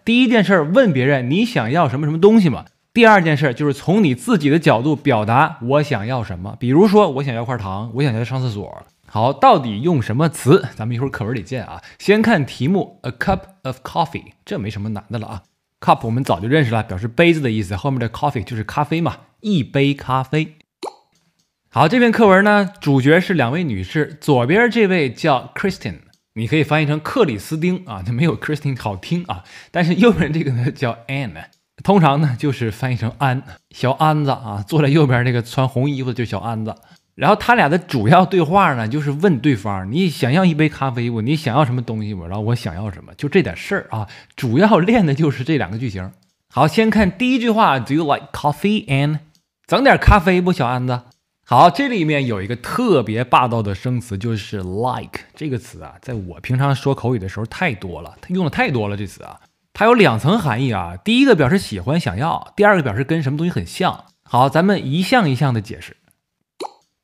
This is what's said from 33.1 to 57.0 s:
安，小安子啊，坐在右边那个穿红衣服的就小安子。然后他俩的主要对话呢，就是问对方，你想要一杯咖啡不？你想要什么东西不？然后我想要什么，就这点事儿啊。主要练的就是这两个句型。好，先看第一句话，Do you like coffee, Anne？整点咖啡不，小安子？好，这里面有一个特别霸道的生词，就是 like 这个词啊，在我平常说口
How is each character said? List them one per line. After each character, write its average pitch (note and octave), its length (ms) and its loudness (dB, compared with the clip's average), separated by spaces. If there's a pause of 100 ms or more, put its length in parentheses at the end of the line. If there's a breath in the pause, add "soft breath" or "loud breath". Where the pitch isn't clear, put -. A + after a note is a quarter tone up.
安， C3+ 240 0 (260 loud breath)
小 - 220 -4
安 D3+ 340 0
子 C#3 60 0
啊， G#2 360 -6
坐 D#3 140 2
在 C#3+ 60 4
右 D3 180 4
边 B2+ 180 2
那 B2+ 80 0
个 A#2+ 120 -2
穿 C3 260 -2
红 C3 180 -2
衣 C#3 140 -4
服 B2+ 80 -4
的 A#2+ 60 -6
就 A#2+ 100 -4
小 G2 140 -6
安 A2 260 -6
子。 A2 80 -8 (400 soft breath)
然 C#3+ 160 0
后 G#3 60 4
他 A#3 180 0
俩 F#3 160 4
的 F3 80 2
主 A#2 300 -2
要 F3 180 8
对 F#3 160 0
话 E3+ 320 2
呢， A2+ 140 -4
就 C3 120 -4
是 C#3+ 120 -4
问 D#3 260 0
对 C#3 180 2
方， G2 360 -8
你 F3+ 180 0
想 B2+ 220 -2
要 F#3 120 2
一 E3+ 120 2
杯 D#3 120 2
咖 C3+ 220 -4
啡 A#2+ 220 -4
不？ A2+ 100 -4
你 C3 140 -2
想 B2+ 200 -4
要 D#3 80 4
什 B2 120 -2
么 B2 80 -4
东 A2 200 -8
西 G#2 120 -8
不？ F2 100 -12
然 F2+ 100 -8
后 G#2+ 60 -6
我 A2+ 140 0
想 G2+ 180 -8
要 G2+ 160 -8
什 D#2+ 140 -14
么， - 100 -20
就 C#3+ 160 -8
这 E3 140 2
点 F2+ 120 -6
事 - 200 -8
儿 - 160 -6
啊。 G#2+ 160 -8 (280 loud breath)
主 A#2 220 -2
要 G#3 220 4
练 G#3 260 2
的 C#3+ 80 0
就 D3+ 160 0
是 B2 140 -6
这 D3+ 160 0
两 F#2 100 -6
个 G#2+ 80 -8
句 B2 100 -6
型。 G2 240 -10 (380)
好， C#3 180 2
先 A3 220 2
看 G#3 260 2
第 B3+ 200 0
一 - 20 0
句 A#3 140 0
话， G3 260 2
Do A#2+ 160 -4
you D#3+ 180 0
like - 200 -4
coffee, G3+ 560 -2
Anne？ D3 320 0 (480)
整 G#3+ 160 4
点 C4+ 160 8
咖 G3+ 200 6
啡 F3+ 220 2
不， F3+ 100 0
小 D3+ 140 0
安 B2+ 220 -2
子？ B2 140 -4 (440)
好， C3+ 240 6
这 C#4 180 -2
里 G#3+ 180 -2
面 C#3+ 220 0
有 G2+ 160 -4
一 G2 40 -8
个 A#2+ 80 -6
特 F#3+ 460 0
别 A2 220 -2
霸 B2+ 240 2
道 A#2 160 -2
的 G2+ 100 -4
生 B2+ 260 -4
词， G#2 180 -10
就 A2+ 200 -4
是 G2+ 220 -10
like G#2+ 600 -8 (140)
这 D#3 140 -8
个 B2 80 -4
词 G2 240 -14
啊， D2+ 180 -20
在 - 140 -12
我 F#2 280 -10
平 B2+ 180 -2
常 C#3 160 2
说 C#3 180 -2
口 B2+ 220 -2